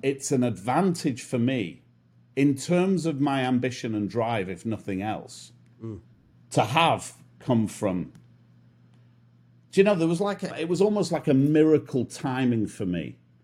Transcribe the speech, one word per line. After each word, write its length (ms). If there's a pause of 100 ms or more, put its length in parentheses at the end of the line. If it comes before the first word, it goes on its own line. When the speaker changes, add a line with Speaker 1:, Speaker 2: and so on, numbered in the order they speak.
Speaker 1:
it's 300
an 100
advantage 800
for 180
me 440 (520)
in 200
terms 500
of 160
my 220
ambition 520
and 140
drive, 400
if 160
nothing 360
else, 520 (280)
Speaker 2:
Mm. 200 (480)
Speaker 1:
to 160
have 480 (260)
come 260
from, 460 (1600)
do 80
you 60
know, 100
there 100
was 140
like 240
a, 160
it 80
was 140
almost 320
like 160
a 40
miracle 720
timing 640
for 180
me. 300 (280)